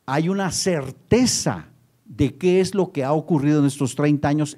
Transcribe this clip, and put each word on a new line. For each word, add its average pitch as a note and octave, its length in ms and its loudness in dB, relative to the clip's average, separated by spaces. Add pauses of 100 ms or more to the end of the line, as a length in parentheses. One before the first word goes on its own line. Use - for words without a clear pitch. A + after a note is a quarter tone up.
hay D#3 240 -2
una G3 200 -2
certeza D3+ 1160 -2 (380)
de B2+ 300 -2
qué F3+ 240 2
es F#3 140 -2
lo F#3 180 0
que C#3 120 -4
ha C3+ 80 0
ocurrido D3+ 480 2
en C#3+ 60 4
estos C3+ 280 -2
treinta D3 340 2
años D3 300 -2